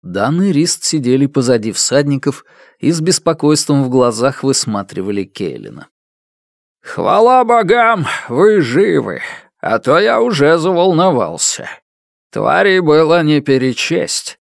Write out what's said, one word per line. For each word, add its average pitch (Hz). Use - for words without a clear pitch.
Дан 110
и 196
Рист 160
сидели 135
позади 120
всадников 139
и 143
с 170
беспокойством 156
в 127
глазах 123
высматривали 101
Кейлина. 58
«Хвала 233
богам, 226
вы 190
живы, 131
а 110
то 143
я 226
уже 165
заволновался. 170
Тварей 185
было 160
не 151
перечесть. -